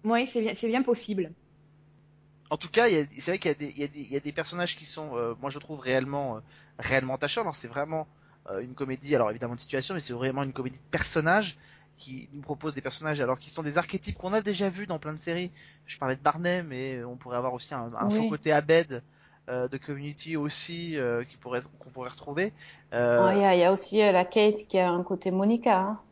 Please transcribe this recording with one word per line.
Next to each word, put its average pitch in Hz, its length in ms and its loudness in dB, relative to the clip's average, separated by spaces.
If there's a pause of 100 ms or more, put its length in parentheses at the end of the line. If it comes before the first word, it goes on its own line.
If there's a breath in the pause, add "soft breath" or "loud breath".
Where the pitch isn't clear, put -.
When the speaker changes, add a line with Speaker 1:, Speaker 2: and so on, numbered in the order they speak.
Speaker 1:
Oui, 233 240 2
c'est 233 140 -2
bien, 220 140 0
c'est 226 120 -2
bien 247 140 2
possible. 214 500 0 (1160)
Speaker 2:
En 151 60 0
tout 165 120 -10
cas, 226 200 4
il 196 60 6
y 156 60 6
a, 143 100 0
c'est 135 220 -4
vrai 196 60 -2
qu'il - 120 0
y - 40 2
a - 20 -2
des, 147 140 -8
il - 80 -14
y 143 60 -2
a 143 40 -6
des, 147 120 -14
il 127 120 -10
y 139 40 -4
a 143 40 0
des 147 120 -8
personnages 175 440 -4
qui 156 80 -18
sont, 147 320 -8
euh, 117 240 -2
moi 135 100 -6
je 143 80 -10
trouve 143 220 -12
réellement, 131 560 -2
euh, 110 40 -10 (380 soft breath)
réellement 131 360 0
attachants. 147 260 -2
Alors 170 160 -4
c'est - 100 -14
vraiment, 151 400 -4 (440 soft breath)
euh, 98 100 -4
une 127 140 -10
comédie, 139 420 -2
alors 110 140 4
évidemment 117 240 -6
de 117 60 -10
situation, 139 340 -4
mais 160 60 -2
c'est 127 120 -8
vraiment 131 320 -2
une 131 80 -4
comédie 127 240 -6
de - 140 -20
personnages 170 680 2 (380 soft breath)
qui - 380 -14
nous 143 80 -12
propose 147 320 -6
des 139 80 -8
personnages, 147 380 -4
alors 127 200 0
qui - 100 -16
sont 170 120 -8
des 147 160 -2
archétypes 196 400 -6
qu'on 185 140 -4
a 220 100 2
déjà 196 260 0
vus 185 180 -6
dans 170 120 -4
plein 151 160 -8
de 156 40 -12
séries. 180 320 -4 (360 soft breath)
Je - 120 -14
parlais 131 160 0
de 135 60 -6
Barney, 175 420 2
mais 131 400 -6
on 123 140 -10
pourrait 123 220 -6
avoir 127 160 0
aussi 123 200 -10
un, 120 140 -6 (100)
un 202 120 -2
Speaker 3:
Oui. 208 60 2
Speaker 2:
faux 226 120 2
côté 151 240 0
Abed, 151 500 4 (460 soft breath)
euh, 127 180 -2
de 131 100 -6
Community 147 600 -8
aussi, 160 640 -4
euh, 123 260 0
qui - 140 -16
pourrait, 123 240 -4 (180)
qu'on 127 100 -20
pourrait 123 200 -10
retrouver. 180 420 -4 (400 loud breath)
Euh, 120 340 6
Speaker 3:
Oh, 226 80 8
il 202 60 6
y 196 40 6
a, 190 120 8
il 175 40 6
y 170 40 8
a 185 80 8
aussi, 196 300 2
euh, 208 100 8
la 180 120 6
Kate 208 440 4
qui 190 100 2
a 180 120 6
un 175 120 0
côté 185 300 -2
Monica, 214 460 4
hein. 202 220 -2 (120)